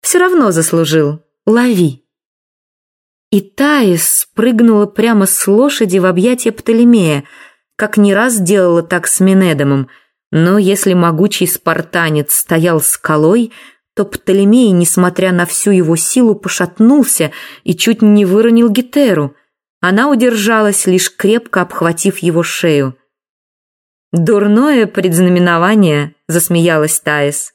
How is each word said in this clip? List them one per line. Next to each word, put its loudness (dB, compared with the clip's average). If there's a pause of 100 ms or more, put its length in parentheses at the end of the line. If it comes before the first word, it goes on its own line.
Всё -2
равно 2
заслужил. -2 (240)
Лови". 0 (1300)
И 2
Таис 0
спрыгнула 2
прямо 0
с -4
лошади 0
в 0
объятия 0
Птолемея, 2 (520)
как -4
не 4
раз 0
делала 2
так -6
с -4
Менедомом. 2 (400)
Но 2
если 0
могучий 0
спартанец -4
стоял 0
скалой, 0 (440)
то -2
Птолемей, 2
несмотря 0
на -2
всю -2
его 2
силу, 0
пошатнулся 0 (320)
и -2
чуть -2
не 4
выронил 2
Гетеру. -2 (460)
Она 0
удержалась, 0
лишь 0
крепко -2
обхватив -4
его -2
шею. -2 (1160)
"Дурное 2
предзнаменование", 0 (140)
засмеялась -2
Таис. -4